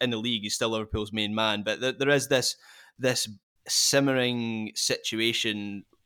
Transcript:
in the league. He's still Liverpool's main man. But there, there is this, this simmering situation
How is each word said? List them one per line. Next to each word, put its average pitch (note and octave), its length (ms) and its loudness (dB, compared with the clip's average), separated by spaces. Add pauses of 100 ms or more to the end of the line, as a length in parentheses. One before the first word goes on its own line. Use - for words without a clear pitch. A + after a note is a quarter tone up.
in B2+ 80 0
the A#2 80 -2
league. A2+ 240 -2
He's G#2 140 -4
still A#2 140 0
Liverpool's G#2+ 440 -4
main G#2+ 220 -2
man. G#2+ 260 2
But G#2 200 -2
there, C3 100 0
there C3+ 180 0
is C#3 200 4
this, B2+ 260 2 (420)
this B2 320 0 (380)
simmering B2 1040 2
situation G#2+ 1120 -2 (200)